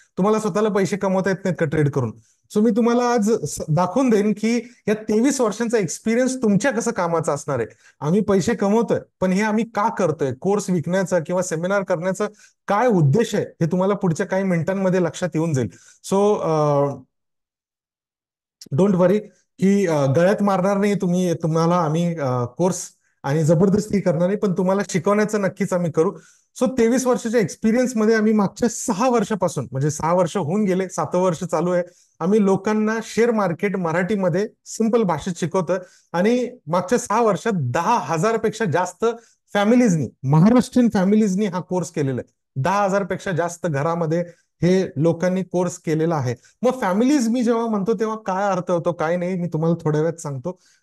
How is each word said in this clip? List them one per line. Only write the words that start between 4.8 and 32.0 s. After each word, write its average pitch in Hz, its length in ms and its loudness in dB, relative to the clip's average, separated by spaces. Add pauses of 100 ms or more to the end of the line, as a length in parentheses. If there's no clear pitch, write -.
या 208 60 0
तेवीस 226 480 0
वर्षांचा 226 360 -2
experience 247 640 -2
तुमच्या 214 300 2
कसं 226 200 -2
कामाचा 165 420 -2
असणार 139 260 -4
आहे. 113 80 -4 (320)
आम्ही 170 220 0
पैसे 202 320 0
कमवतोय, 202 460 0 (200)
पण 185 120 0
हे 190 100 0
आम्ही 220 220 0
का 220 260 2
करतोय? 151 440 0
course 202 360 0
विकण्याचा 180 500 2
किंवा 180 220 0
seminar 180 420 -2
करण्याचा 185 440 -2 (400)
काय 214 200 2
उद्देश 190 480 2
आहे, 151 100 -2 (160)
हे 165 40 2
तुम्हाला 190 300 0
पुढच्या 185 300 -2
काही 190 180 -2
मिनिटांमध्ये 185 580 0
लक्षात 170 340 -2
येऊन 160 180 0
जाईल. 123 140 0 (460)
So, 202 220 2
अ, 151 500 0 (1900)
don't 185 200 4
worry 180 240 4 (400)
की, 196 280 2
अ, 147 180 2
गळ्यात 180 380 2
मारणार 196 340 2
नाही 202 180 0
तुम्ही, 180 380 0
तुम्हाला 165 420 0
आम्ही, 165 400 0
अ, 127 300 -2
course 170 440 -4 (340)
आणि 156 200 0
जबरदस्ती 185 580 2
करणार 175 260 0
नाही, 202 100 -2
पण 202 160 -2
तुम्हाला 190 360 0
शिकवण्याचं 208 520 0
नक्कीच 190 320 -2
आम्ही 175 180 -2
करू. 165 200 2 (500)
So, 254 160 2
तेवीस 247 280 2
वर्षाच्या 240 360 0
experience 233 560 0
मध्ये 220 180 4
आम्ही 220 180 2
मागच्या 214 360 0
सहा 226 400 -2
वर्षापासून, 196 600 -2
म्हणजे 135 180 -2
सहा 156 240 -2
वर्ष 185 240 0
होऊन 185 260 -2
गेले, 185 260 0
सातवं 180 320 -2
वर्ष 185 220 0
चालू 170 280 -2
आहे, 175 120 0 (360)